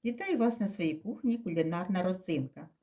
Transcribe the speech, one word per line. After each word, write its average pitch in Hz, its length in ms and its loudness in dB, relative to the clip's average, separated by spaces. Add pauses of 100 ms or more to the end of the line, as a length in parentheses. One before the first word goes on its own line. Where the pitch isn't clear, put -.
Вітаю 269 340 0
вас 226 220 4
на 196 80 2
своїй 160 260 0
кухні 233 440 -2
«Кулінарна 175 640 0
родзинка». 156 680 -2 (140)